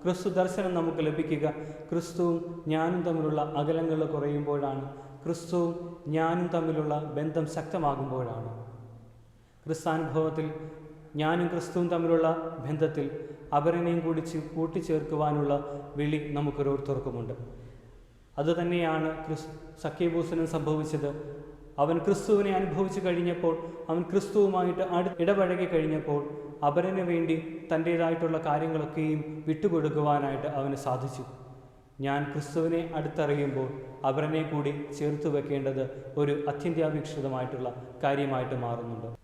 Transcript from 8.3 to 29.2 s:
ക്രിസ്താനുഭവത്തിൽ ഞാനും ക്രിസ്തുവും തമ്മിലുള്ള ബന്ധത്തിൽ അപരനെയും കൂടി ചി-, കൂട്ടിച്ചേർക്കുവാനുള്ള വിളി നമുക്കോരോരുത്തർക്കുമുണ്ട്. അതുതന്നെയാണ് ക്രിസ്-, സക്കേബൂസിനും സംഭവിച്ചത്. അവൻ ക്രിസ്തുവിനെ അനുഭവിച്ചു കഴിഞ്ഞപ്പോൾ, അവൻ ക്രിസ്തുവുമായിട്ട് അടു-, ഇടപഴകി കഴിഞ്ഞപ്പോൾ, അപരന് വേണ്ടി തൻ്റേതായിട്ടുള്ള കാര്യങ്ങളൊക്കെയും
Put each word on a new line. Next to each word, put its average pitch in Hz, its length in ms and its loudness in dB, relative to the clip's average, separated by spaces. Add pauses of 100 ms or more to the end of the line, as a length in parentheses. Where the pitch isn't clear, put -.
ക്രിസ്താനുഭവത്തിൽ 156 840 0 (760)
ഞാനും 170 300 4
ക്രിസ്തുവും 175 420 0
തമ്മിലുള്ള 165 340 4 (380)
ബന്ധത്തിൽ 151 400 0 (520)
അപരനെയും 170 480 2
കൂടി 160 240 2
ചി-, 151 260 -4
കൂട്ടിച്ചേർക്കുവാനുള്ള 151 1000 0 (460)
വിളി 151 200 2 (180)
നമുക്കോരോരുത്തർക്കുമുണ്ട്. 139 960 -2 (1080)
അതുതന്നെയാണ് 165 680 2 (160)
ക്രിസ്-, 156 260 -6 (320)
സക്കേബൂസിനും 165 720 0
സംഭവിച്ചത്. 147 540 0 (760)
അവൻ 165 120 4 (100)
ക്രിസ്തുവിനെ 202 540 4
അനുഭവിച്ചു 185 460 0
കഴിഞ്ഞപ്പോൾ, 175 500 2 (340)
അവൻ 170 120 2 (100)
ക്രിസ്തുവുമായിട്ട് 190 720 4 (140)
അടു-, 180 260 0
ഇടപഴകി 180 500 4
കഴിഞ്ഞപ്പോൾ, 156 480 2 (460)
അപരന് 185 440 2
വേണ്ടി 165 240 2 (360)
തൻ്റേതായിട്ടുള്ള 165 680 2 (100)
കാര്യങ്ങളൊക്കെയും 156 720 0 (280)